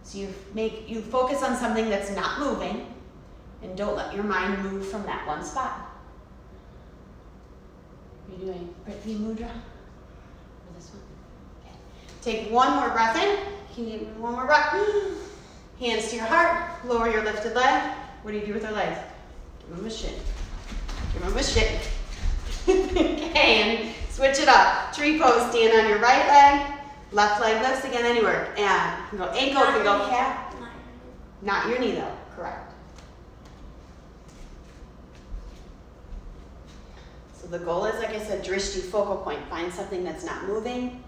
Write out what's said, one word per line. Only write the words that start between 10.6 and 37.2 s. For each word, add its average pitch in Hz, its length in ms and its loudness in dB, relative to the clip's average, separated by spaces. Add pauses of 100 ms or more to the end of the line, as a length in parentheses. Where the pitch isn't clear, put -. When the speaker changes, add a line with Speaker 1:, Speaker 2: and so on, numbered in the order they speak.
Speaker 1:
this 170 160 -20
one? 196 100 -18 (600)
Okay. - 140 -20 (460)
Take 220 300 -4
one 262 240 6
more 247 140 2
breath 226 280 2
in. 403 200 2 (360)
Can 233 120 -8
you 220 140 -8
give 214 80 -8
me 214 140 -14
one 240 120 -4
more 254 120 -4
breath? 302 280 6
<gasps> - 1040 -4
Hands 226 300 -2
to 240 60 -6
your 220 100 -4
heart. 339 600 2
Lower 233 240 2
your 214 140 2
lifted 214 320 -2
leg. - 400 4 (260)
What 214 100 -10
do 208 60 -4
you 208 80 -4
do 208 80 -6
with 214 120 -4
our 220 60 -6
legs? 190 280 -2 (600)
Give 170 180 -14
them 202 80 -8
a 226 40 -6
shake. - 300 -8 (920)
Give 175 80 -4
them 202 160 -2
a 277 60 0
shake. - 440 4
<laughs> - 0 - (800)
Okay, 311 960 4
and 220 280 0 (320)
switch 269 160 4
it 302 100 4
up. - 460 8
Tree 302 260 0
pose, 233 300 6
stand 226 240 6
on 214 160 6
your 208 80 4
right 240 300 6
leg. 285 520 8 (320)
Left 208 300 4
leg 226 220 4
lifts 262 220 0
again, 240 200 0
anywhere. 220 500 2
And 180 460 2
you - 80 -12
can 208 80 -8
go 185 160 -4
ankle, 269 320 4
you - 60 4
can 214 120 2
go 202 140 4
Speaker 2:
Not 196 140 0
Speaker 1:
calf. - 420 0
Speaker 2:
your - 80 -12
knee. 240 60 -14 (760)
Speaker 1:
Not 196 280 0
your 254 100 0
knee 226 140 0
though, - 220 -6 (200)
correct. - 360 -10 (4000)